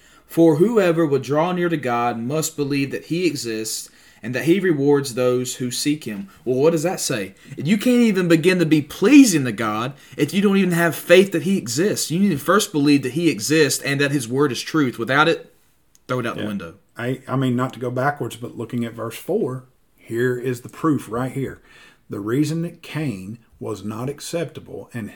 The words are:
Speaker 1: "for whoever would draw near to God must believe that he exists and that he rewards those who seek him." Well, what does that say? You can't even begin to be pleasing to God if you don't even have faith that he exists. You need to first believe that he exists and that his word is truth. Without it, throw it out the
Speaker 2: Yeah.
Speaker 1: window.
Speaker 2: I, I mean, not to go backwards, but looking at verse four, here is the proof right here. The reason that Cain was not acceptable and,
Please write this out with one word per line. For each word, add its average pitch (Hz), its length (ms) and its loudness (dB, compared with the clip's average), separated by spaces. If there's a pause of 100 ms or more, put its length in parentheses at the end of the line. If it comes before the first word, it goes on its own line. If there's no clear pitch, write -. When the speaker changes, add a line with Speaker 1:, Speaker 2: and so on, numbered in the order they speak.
(280)
Speaker 1:
"for 165 300 4
whoever 180 460 4
would 139 200 0
draw 151 280 0
near 175 160 -2
to 165 100 -2
God 120 420 -2
must 139 360 -4
believe 139 360 -2
that 110 140 -8
he 175 200 -2
exists 117 640 -4 (320)
and 123 120 -8
that 123 120 -4
he 170 160 4
rewards 143 540 2
those 127 400 0
who 123 140 -6
seek 147 360 -4
him." 101 240 -10 (160)
Well, 127 100 0
what 147 160 4
does 160 120 0
that 175 180 -4
say? 101 340 -6 (220)
You 170 200 0
can't 240 260 4
even 190 260 2
begin 170 300 4
to 165 60 2
be 151 160 4
pleasing 196 640 6
to 123 80 -2
God 110 400 -4 (240)
if 147 180 0
you 190 80 0
don't 196 140 4
even 190 160 4
have 170 240 0
faith 190 380 6
that 156 100 -2
he 190 140 0
exists. 131 520 -2
You 160 100 -2
need 202 100 4
to 156 80 0
first 190 340 0
believe 143 320 4
that 123 80 -4
he 165 180 0
exists 135 540 0
and 139 160 -2
that 143 120 0
his 139 140 -2
word 131 280 0
is - 80 -8
truth. 139 360 0
Without 131 300 2
it, - 260 -2 (540)
throw 127 120 -4
it 117 60 -4
out 110 100 -6
the 104 80 -8
Speaker 2:
Yeah. 104 40 -4
Speaker 1:
window. 98 280 -8 (200)
Speaker 2:
I, 127 320 -6
I 127 80 -4
mean, 127 220 0
not 131 160 -2
to 117 60 -14
go 123 120 -6
backwards, 127 460 -4
but 117 200 -14
looking 117 280 -6
at 113 80 -10
verse 117 240 -10
four, 147 480 -4 (320)
here 123 400 -2
is 123 240 -6
the - 80 -16
proof 143 400 -2
right 123 240 -4
here. 123 280 -8 (480)
The - 100 -8
reason 143 420 -2
that 170 200 -10
Cain 113 580 -8 (200)
was 110 240 -8
not 110 260 -8
acceptable 135 840 -10
and, 110 220 -8